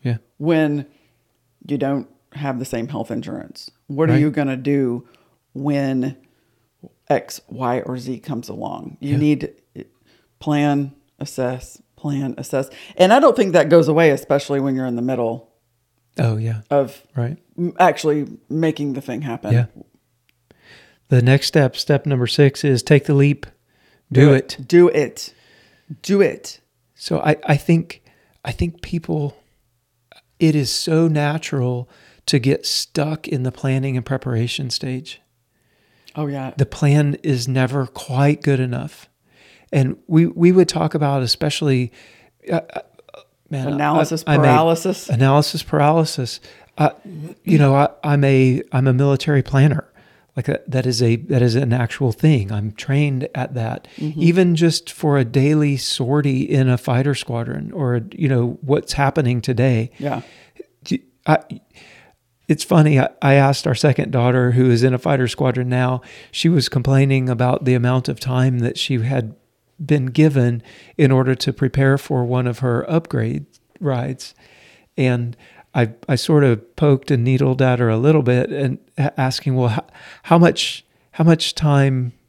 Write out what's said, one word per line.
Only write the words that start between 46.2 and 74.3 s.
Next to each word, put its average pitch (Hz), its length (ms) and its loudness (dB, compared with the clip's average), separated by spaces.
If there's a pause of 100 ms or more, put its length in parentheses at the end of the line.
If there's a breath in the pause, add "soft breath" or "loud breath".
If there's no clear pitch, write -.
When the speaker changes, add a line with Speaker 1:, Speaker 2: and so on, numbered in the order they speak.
Speaker 1:
Uh, 151 140 2 (520)
you 156 140 4
know, 139 180 6
I, 143 140 2 (140)
I'm 143 200 2
a, 131 380 4 (100)
I'm 135 160 2
a 131 60 4
military 139 500 2
planner. 143 440 2 (480 soft breath)
Like, 127 100 -6
that, - 260 -6
that 127 140 -2
is 120 180 -2
a, 117 140 2
that 123 240 0
is 120 140 2
an 127 180 0
actual 123 400 -2
thing. 117 400 2
I'm 104 200 -6
trained 139 600 -2
at 131 180 -6
that. 113 340 -6 (100)
Speaker 2:
Mm-hmm. 151 240 -6
Speaker 1:
Even 175 340 4
just 165 340 0
for 143 280 0
a 127 80 2
daily 143 520 2
sortie 135 640 -2
in 131 260 2
a 123 80 2
fighter 131 380 0
squadron - 580 -8
or, 123 280 -2 (120)
you 156 160 -2
know, 120 320 0
what's 143 320 -2
happening 135 480 0
today. 120 560 0
Speaker 2:
Yeah. 135 240 -6 (640 soft breath)
Speaker 1:
Do, - 120 -4 (280)
I, 156 140 2 (1080 soft breath)
it's 151 160 0
funny. 151 360 4
I, 131 100 0 (120)
I 139 140 4
asked 139 320 2
our 131 80 0
second 147 360 0
daughter, 123 400 2
who 127 180 4
is 117 140 4
in 127 100 4
a 123 40 -2
fighter 127 300 0
squadron 127 420 -2
now, 127 320 -2 (300 loud breath)
she - 180 0
was 165 200 2
complaining 135 600 2
about 123 360 0
the 127 80 2
amount 127 360 0
of 127 100 -8
time 127 400 0
that 117 180 -4
she 127 240 -4
had 120 340 -4 (480)
been 139 240 0
given 123 540 2 (360 loud breath)
in 139 140 4
order 131 240 2
to - 180 -4
prepare 135 440 0
for 131 280 -2
one 127 220 -2
of 120 120 -6
her 123 300 -2
upgrade 147 560 -2 (340)
rides. 131 560 -6 (640 soft breath)